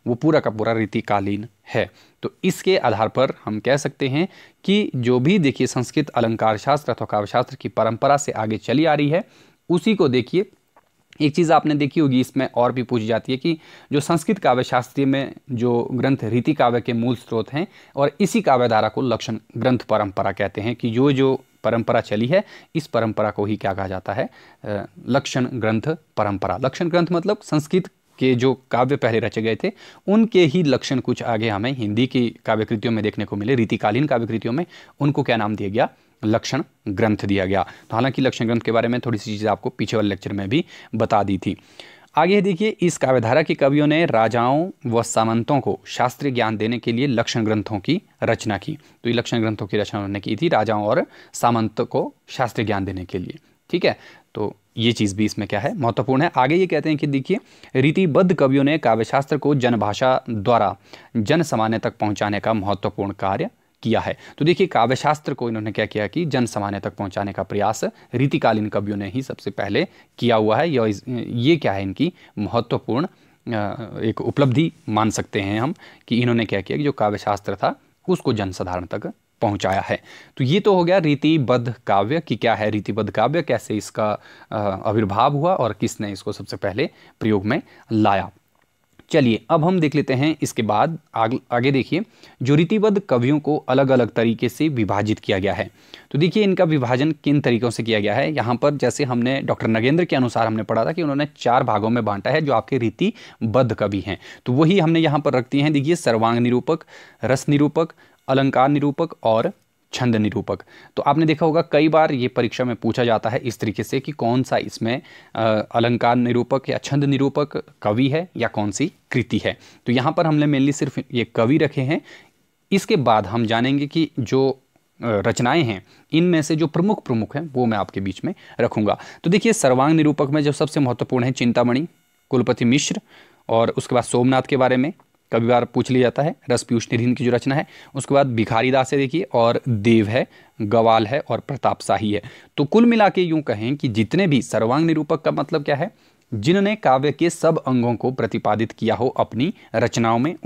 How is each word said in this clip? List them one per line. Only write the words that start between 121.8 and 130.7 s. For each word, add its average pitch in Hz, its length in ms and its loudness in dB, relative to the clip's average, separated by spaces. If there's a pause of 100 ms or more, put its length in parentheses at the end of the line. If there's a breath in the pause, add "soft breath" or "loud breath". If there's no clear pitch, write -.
हैं। 143 200 -2 (720 loud breath)
इसके 196 240 0
बाद 113 300 4
हम 113 200 -2
जानेंगे 131 400 0
कि 160 240 -2 (100)
जो, 131 300 2
अ, - 80 -6 (440)
रचनाएं 117 600 2
हैं 104 240 -4 (260 soft breath)
इनमें 165 300 2
से 160 140 -2
जो 156 100 0
प्रमुख 175 380 0
प्रमुख 113 320 -2
हैं 156 160 -8
वो 123 140 0
मैं 110 120 0
आपके 95 220 -4
बीच 95 240 -6
में 165 100 -4 (260 loud breath)
रखूँगा। 107 380 0 (260 loud breath)
तो 170 60 0
देखिए 208 220 4
सर्वांग 139 440 4
निरूपक 147 340 2
में 151 120 0
जो 147 100 0
सबसे 151 280 -2